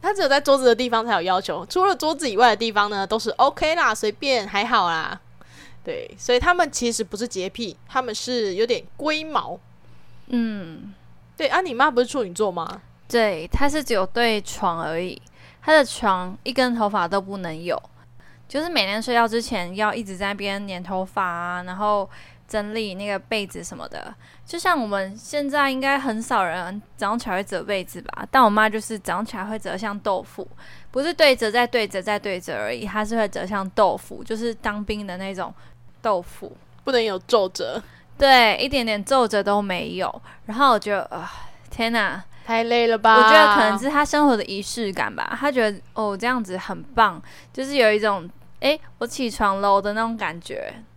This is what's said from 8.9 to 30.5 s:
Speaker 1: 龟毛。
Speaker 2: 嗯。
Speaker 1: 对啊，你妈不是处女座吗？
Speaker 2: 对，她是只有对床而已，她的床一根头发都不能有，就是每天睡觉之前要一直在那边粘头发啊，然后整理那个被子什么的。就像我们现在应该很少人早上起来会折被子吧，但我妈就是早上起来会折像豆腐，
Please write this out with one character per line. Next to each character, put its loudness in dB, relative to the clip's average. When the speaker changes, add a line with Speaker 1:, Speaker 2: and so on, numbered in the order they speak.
Speaker 1:
龟 -2
毛。 -4
Speaker 2:
嗯。 -4
Speaker 1:
对 -2
啊， 2
你 -4
妈 4
不 2
是 4
处 -4
女 -10
座 0
吗？ -8
Speaker 2:
对， 2
她 4
是 0
只 0
有 2
对 0
床 -2
而 -4
已， -8
她 2
的 8
床 -2
一 -6
根 2
头 0
发 0
都 0
不 -10
能 -8
有， -4
就 -4
是 -4
每 0
天 -2
睡 -2
觉 4
之 -2
前 -6
要 0
一 -6
直 -10
在 -4
那 -4
边 -6
粘 -10
头 -4
发 -2
啊， -4
然 -10
后 0
整 -6
理 -4
那 -10
个 -4
被 -4
子 -14
什 -14
么 -12
的。 -12
就 -8
像 2
我 -2
们 -4
现 -4
在 2
应 -4
该 2
很 -4
少 0
人 -6
早 -4
上 0
起 -8
来 -2
会 -2
折 -6
被 -2
子 -12
吧， -12
但 6
我 6
妈 4
就 -2
是 -8
早 -4
上 -4
起 -12
来 -8
会 -8
折 -8
像 -6
豆 -2
腐， -14